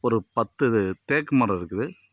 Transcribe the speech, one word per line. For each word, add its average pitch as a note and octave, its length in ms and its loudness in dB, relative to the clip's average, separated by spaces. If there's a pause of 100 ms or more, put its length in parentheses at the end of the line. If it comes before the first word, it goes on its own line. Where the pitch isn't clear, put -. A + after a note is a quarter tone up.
ஒரு A2+ 140 2 (180)
பத்து A#2+ 320 -2
இது A2+ 140 2 (260)
தேக்கு D3 300 -2
மரம் G#2 240 2
இருக்குது. F#2 260 -6 (260)